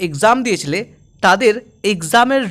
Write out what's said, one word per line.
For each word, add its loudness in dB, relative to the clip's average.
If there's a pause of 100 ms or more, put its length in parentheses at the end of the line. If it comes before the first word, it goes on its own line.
এক্সাম 0 (100)
দিয়েছিলে, -4 (460)
তাদের 4 (400)
এক্সামের 0